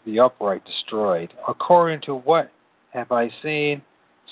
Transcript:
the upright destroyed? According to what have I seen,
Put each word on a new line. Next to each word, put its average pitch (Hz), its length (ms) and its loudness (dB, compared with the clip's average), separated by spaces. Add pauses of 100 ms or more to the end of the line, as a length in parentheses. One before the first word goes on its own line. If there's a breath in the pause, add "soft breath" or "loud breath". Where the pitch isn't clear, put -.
the 110 140 -2
upright 101 440 2
destroyed? 95 720 -4 (140)
According 170 540 2
to 139 140 -8
what 143 340 0 (420)
have 120 200 -8
I 117 180 0 (120)
seen, 147 400 -4 (500)